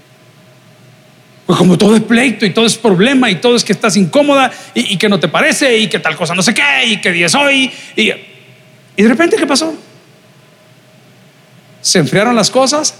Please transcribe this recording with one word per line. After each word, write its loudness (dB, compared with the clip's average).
Pues 0
como 4
todo 4
es 4
pleito 0
y 0
todo 0
es -2
problema 2
y 0
todo 2
es 0
que -2
estás 0
incómoda 2
y, -4
y -4
que 0
no 0
te -2
parece 0
y 0
que -4
tal -4
cosa -6
no -2
sé 0
qué 0
y -2
que -2
día 0
es 0
hoy 0
y, 0
y -8
de 4
repente, 2
¿qué -2
pasó? -2
Se 0
enfriaron 0
las 0
cosas -2